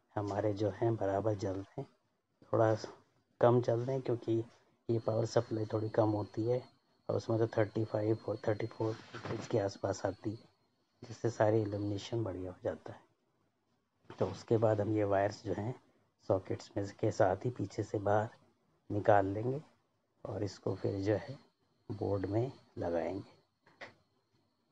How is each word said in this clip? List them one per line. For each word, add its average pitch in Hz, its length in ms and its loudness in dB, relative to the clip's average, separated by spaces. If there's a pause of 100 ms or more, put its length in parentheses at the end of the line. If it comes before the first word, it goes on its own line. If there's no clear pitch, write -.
(160)
हमारे 104 380 0
जो 101 160 0
हैं 117 260 2
बराबर 101 380 2
जल 101 180 -4
रहे 98 280 -8
हैं। 139 80 -10 (640)
थोड़ा 110 240 6 (640)
कम 120 200 8
जल 117 200 2
रहे 131 160 -2
हैं 131 80 -4
क्योंकि 113 400 0 (460)
ये 117 80 4
power 113 280 0
supply 110 400 0
थोड़ी 110 220 -2
कम 110 220 4
होती 104 340 -2
है 123 180 0 (460)
और 110 80 2
उसमें 110 220 0
तो 113 80 4
थर्टी 110 380 0
फ़ाइव 107 340 0 (100)
और 104 100 -2 (100)
थर्टी 107 180 0
फ़ोर 110 280 -4
वोल्टेज - 520 -10
के 120 120 0
आसपास 98 480 -2
आती 95 240 -6
है, - 180 -10 (600)
जिससे 117 220 -2
सारी 110 320 4
illumination 101 600 -4
बढ़िया 92 260 -6
हो 90 140 -14
जाता - 280 -6
है। - 80 -18 (1200)
तो 104 80 2
उसके 98 300 0
बाद 110 240 4
हम 107 160 0
ये 107 80 2
वायर्स 98 400 0
जो 95 80 -2
हैं 110 220 -4 (540)
सॉकेट्स 101 480 -2
में 101 100 -2 (140)
के 110 100 2
साथ 95 260 4
ही 123 140 -2
पीछे 104 320 -6
से 104 160 -4
बाहर 104 300 2 (640)
निकाल 104 360 4
लेंगे 113 360 -4 (600)
और 107 200 -4
इसको - 300 -4
फिर 101 260 -4
जो 101 140 2
है 113 240 -6 (540)
बोर्ड 98 340 -2
में 117 260 0 (260)
लगाएंगे। 85 640 -4 (1300)